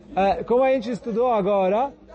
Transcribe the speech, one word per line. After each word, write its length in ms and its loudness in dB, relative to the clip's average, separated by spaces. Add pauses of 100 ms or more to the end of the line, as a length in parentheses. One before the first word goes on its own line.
(160)
é, 280 0
como 200 2
a 60 2
gente 220 -2
estudou 400 -2
agora, 600 0 (240)